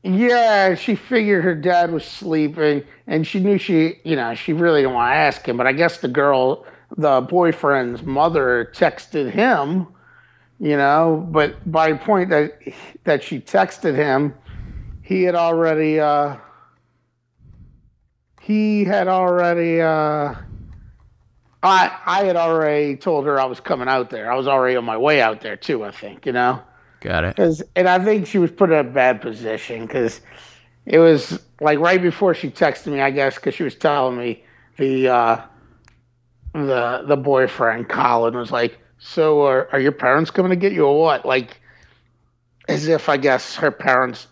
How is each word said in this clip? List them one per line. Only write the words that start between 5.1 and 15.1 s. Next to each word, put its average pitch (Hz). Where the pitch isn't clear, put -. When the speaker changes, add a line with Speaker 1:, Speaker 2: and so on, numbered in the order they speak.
Speaker 1:
ask 151
him, 120
but 123
I 135
guess 160
the 190
girl, 135
the 139
boyfriend's 139
mother 135
texted -
him, 175
you 147
know, 156
but 151
by 160
the 147
point 190
that, 151
that 147
she 139
texted 185
him, 143
he 190